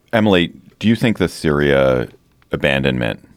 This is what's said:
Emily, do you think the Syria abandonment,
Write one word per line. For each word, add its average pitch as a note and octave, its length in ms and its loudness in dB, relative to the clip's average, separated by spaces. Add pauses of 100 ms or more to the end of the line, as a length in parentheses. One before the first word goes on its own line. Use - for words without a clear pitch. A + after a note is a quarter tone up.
(120)
Emily, G2+ 360 2 (320)
do G2+ 80 -2
you A2+ 80 2
think A2 220 -2
the F2 100 4
Syria C#2 800 0 (420)
abandonment, C2+ 760 -2 (120)